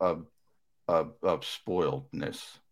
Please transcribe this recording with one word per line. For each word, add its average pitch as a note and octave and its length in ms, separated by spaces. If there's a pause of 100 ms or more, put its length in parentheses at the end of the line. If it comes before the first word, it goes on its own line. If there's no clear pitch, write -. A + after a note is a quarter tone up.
of, E2+ 260 (600)
of, D#2 360
of D#2+ 240
spoiledness, D2 960 (300)